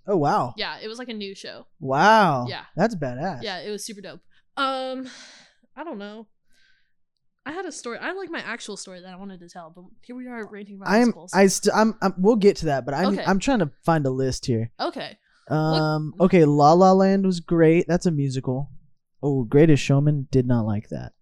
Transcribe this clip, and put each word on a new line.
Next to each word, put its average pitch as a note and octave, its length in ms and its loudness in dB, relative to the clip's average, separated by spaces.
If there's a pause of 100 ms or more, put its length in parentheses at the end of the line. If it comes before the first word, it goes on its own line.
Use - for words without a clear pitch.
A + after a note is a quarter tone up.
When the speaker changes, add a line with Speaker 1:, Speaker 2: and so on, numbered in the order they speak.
Speaker 1:
Oh, F#3+ 120 0
wow. E3+ 400 0
Speaker 2:
Yeah, F3 220 -8
it G#3+ 80 -14
was, A3+ 120 -12
like, B3+ 100 -14
a A#3 60 -10
new G3 180 -12
show. A#2 320 -16 (140)
Speaker 1:
Wow. D#3 680 4
Speaker 2:
Yeah. E3+ 180 -10 (100)
Speaker 1:
That's A3+ 180 0
badass. D3 480 -8
Speaker 2:
Yeah, F#3+ 200 -8
it G3+ 100 -10
was G3+ 140 -10
super G#3 160 -16
dope. E3+ 180 -18 (380)
Um, C4 500 -6 (680)
I C4+ 80 -14
don't D#4 140 -12
know. G#3 300 -16 (1160)
I C4+ 80 -10
had F#4 120 -10
a D#4+ 60 -10
story. A#3 280 -12
I C#4 120 -8
like F#4+ 180 -12
my D#4+ 120 -10
actual G#3 340 -12
story F#3 240 -18
that F#3 100 -20
I F#3 60 -18
wanted F#3+ 240 -18
to F3 80 -20
tell, E3+ 260 -20
but F3+ 120 -20 (160)
here B3 160 -18
we B3 100 -14
are A#3 180 -10
ranting G3+ 300 -16
about F#3+ 140 -10
Speaker 1:
I'm, G#3 100 4
Speaker 2:
musicals. F#3+ 340 -2
Speaker 1:
I G3 140 6
st-, - 260 0
I'm, A3 280 2
I'm, F#3+ 160 0
we'll G3+ 180 4
get G3+ 220 4
to E3 80 -8
that, C#3 200 -2
but C#3 80 -6
I'm, F#3+ 200 0
Speaker 2:
Okay. G3 120 -4
Speaker 1:
I'm F#3+ 140 2
trying - 200 0
to D#3 120 -2 (140)
find D#3+ 200 2
a C3+ 40 0
list C3 360 -2
here. A2+ 340 -2
Speaker 2:
Okay. G#3 380 -8 (320)
Speaker 1:
Um, D#3 680 -2
Speaker 2:
What F3 80 4
Speaker 1:
okay, F#3 180 6
La D3 300 6
La F#3 180 8
Land F#3+ 340 4
was F3+ 140 0
great. E3 480 4
That's F3 180 0
a F3+ 60 2
musical. C3+ 580 -4 (540)
Oh, C3+ 220 0
Greatest C#3+ 360 6
Showman, C#3+ 480 2
did B2+ 160 2
not A#2+ 200 0
like G#2+ 240 -4
that. A#2 320 -12